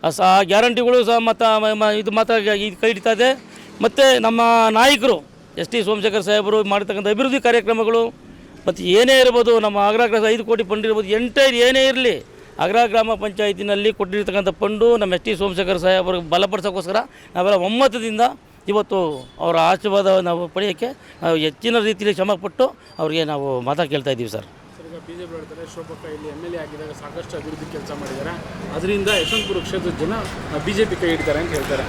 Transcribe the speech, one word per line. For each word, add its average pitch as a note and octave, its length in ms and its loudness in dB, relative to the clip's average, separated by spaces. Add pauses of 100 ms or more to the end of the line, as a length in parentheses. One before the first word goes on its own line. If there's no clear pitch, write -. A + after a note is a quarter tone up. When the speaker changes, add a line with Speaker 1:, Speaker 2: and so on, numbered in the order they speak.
Speaker 1:
ಆ E3 120 2
ಸ-, F#3 140 2
ಆ F#3+ 100 6 (120)
ಗ್ಯಾರಂಟಿಗಳು A#3+ 440 4 (140)
ಸಹ A#3 80 4 (100)
ಮತ್ತ A3+ 140 0 (220)
ಮ-, G#3+ 180 2
ಮ-, G#3+ 180 2
ಇದು G3 180 -4
ಮಾತ್ರ A3+ 220 2 (260)
ಇದು F3 160 -10
ಕೈ A3 100 4
ಹಿಡಿತಾ A3 260 0
ಇದೆ. B3+ 100 4 (560)
ಮತ್ತು E4+ 220 4 (200)
ನಮ್ಮ A#3 140 2 (380)
ನಾಯಕರು B3 400 4 (420)
ಎಸ್ - 100 -6
ಟಿ A#3+ 160 -2
ಸೋಮಶೇಖರ್ G#3 400 0
ಸಾಹೇಬರು G#3 300 2 (140)
ಮಾಡಿರ್ತಕ್ಕಂಥ G3+ 420 -2
ಅಭಿವೃದ್ಧಿ C4 320 0
ಕಾರ್ಯಕ್ರಮಗಳು A3+ 560 2 (640)
ಮತ್ತು F#3 160 -2 (160)
ಏನೇ B3+ 240 6
ಇರ್ಬೋದು, A#3+ 320 4 (100)
ನಮ್ಮ G#3 220 -2
ಆಗ್ರಾ A3 240 2
ಕ್ರಾಸ್ A3 240 0
ಐದು A3+ 160 -2
ಕೋಟಿ A3+ 200 2
ಫಂಡ್ G#3+ 180 -4
ಇರ್ಬೋದು, G#3+ 200 0 (100)
ಎಂಟೈರ್ B3 380 2 (120)
ಏನೇ C4 220 4
ಇರಲಿ, B3 240 0 (500)
ಅಗ್ರ G3+ 160 2 (120)
ಗ್ರಾಮ A3+ 220 2 (100)
ಪಂಚಾಯತಿನಲ್ಲಿ G3+ 680 -2 (100)
ಕೊಟ್ಟಿರ್ತಕ್ಕಂಥ G3 520 -2 (100)
ಫಂಡು G#3+ 260 2 (140)
ನಮ್ಮ F#3 160 0
ಎಸ್ E3+ 100 -6
ಟಿ A3 140 -2
ಸೋಮಶೇಖರ್ F#3 440 -2
ಸಾಹೇಬರು F#3 320 2 (160)
ಬಲಪಡಿಸೋಕ್ಕೋಸ್ಕರ F#3+ 680 -2 (360)
ನಾವೆಲ್ಲ F#3+ 220 2 (120)
ಒಮ್ಮತದಿಂದ A3+ 520 0 (500)
ಇವತ್ತು G3+ 280 0 (440)
ಅವರ E3+ 120 0 (160)
ಆಶೀರ್ವಾದ G3 360 0 (220)
ನಾವು E3+ 120 -2 (140)
ಪಡೆಯೋಕ್ಕೆ G3+ 340 -4 (340)
ನಾವು E3 120 2 (120)
ಹೆಚ್ಚಿನ A3 420 -2
ರೀತಿಯಲ್ಲಿ G3+ 300 -2
ಶ್ರಮಪಟ್ಟು G3 480 -2 (340)
ಅವ್ರಿಗೆ D#3 320 -2
ನಾವು C#3 140 -4 (220)
ಮತ D3 240 -2
ಕೇಳ್ತಾ C#3 220 -2
ಇದ್ದೀವಿ A2+ 220 -6
ಸರ್. F#2+ 100 -10 (300)
Speaker 2:
ಸರ್, D#3+ 100 -20
ಈಗ E3 80 -16 (140)
ಬಿ E3 100 -16
ಜೆ F3+ 80 -12
ಪಿ E3 80 -16
ಹೇಳ್ತಾರೆ, D#3 300 -16 (100)
ಶೋಭಕ್ಕ D#3+ 300 -16 (100)
ಇಲ್ಲಿ D3+ 200 -12
ಎಮ್ D#3+ 120 -14
ಎಲ್ F3 100 -10
ಎ D#3+ 80 -8
ಆಗಿದ್ದಾಗ D3+ 260 -14 (120)
ಸಾಕಷ್ಟು D#3 380 -14
ಅಭಿವೃದ್ಧಿ D3+ 340 -12
ಕೆಲಸ C#3+ 160 -12 (100)
ಮಾಡಿದ್ದಾರೆ, C#3 320 -10 (440)
ಅದರಿಂದ G3 320 -2 (120)
ಯಶವಂತಪುರ F3+ 460 -4
ಕ್ಷೇತ್ರದ F3 340 -6
ಜನ, E3+ 120 -4 (420)
ಆ, D3 120 -6
ಬಿ G3+ 120 -2
ಜೆ A3 120 4
ಪಿ F3+ 120 -4
ಕೈ E3+ 100 0
ಹಿಡಿತಾರೆ D#3+ 300 -2
ಅಂತ E3+ 160 -6
ಹೇಳ್ತಾರೆ. C3+ 300 -4